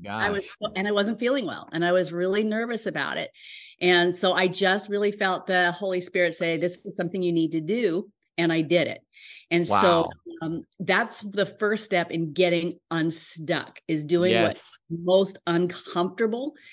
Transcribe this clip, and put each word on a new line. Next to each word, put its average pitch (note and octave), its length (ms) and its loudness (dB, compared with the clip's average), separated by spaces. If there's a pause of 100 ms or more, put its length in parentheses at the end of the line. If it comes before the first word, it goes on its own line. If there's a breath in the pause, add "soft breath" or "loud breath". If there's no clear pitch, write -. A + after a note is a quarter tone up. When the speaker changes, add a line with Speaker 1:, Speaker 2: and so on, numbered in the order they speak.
Speaker 1:
my G2+ 80 -10
Speaker 2:
I G#3 200 -2
was, G3 120 -4 (160)
Speaker 1:
gosh. G#3 160 -6
Speaker 2:
and F#3+ 120 -2
I G#3 40 0
wasn't G3+ 280 0
feeling B3 260 0
well, - 260 -10
and E3 140 0
I F3 60 2
was F3+ 200 2
really F#3 320 0
nervous A3 440 -4
about D#3+ 300 -4
it. - 120 -8 (500 loud breath)
And F3 380 4
so F#3 160 2
I F#3 140 2
just G3 420 0
really G3+ 220 0
felt F#3+ 340 -2
the F3+ 280 4
Holy F#3 280 -2
Spirit F3 320 0
say, E3 240 -2
"This F3+ 260 -4
is G3+ 120 -12
something F3+ 260 -4
you F3 120 0
need E3 180 2
to D#3+ 100 -2
do." G3 480 -2 (280)
And E3 140 2
I E3 120 2
did D#3 260 2
it. - 100 -8 (500 loud breath)
And E3+ 160 2
so, G3+ 100 2 (260)
Speaker 1:
Wow. - 80 -2 (320)
Speaker 2:
um, D#3+ 220 -6 (180)
that's G3 400 0
the G3+ 240 -2
first G#3+ 400 -2
step F3 260 0
in E3 220 -4
getting F3 460 2 (120)
unstuck, D#3+ 960 -4
is D#3 160 -2
doing E3+ 380 2
what's - 160 0 (320)
Speaker 1:
Yes. E3+ 160 -6
Speaker 2:
most F#3+ 320 4 (100)
uncomfortable. F#3 1040 -2 (200 loud breath)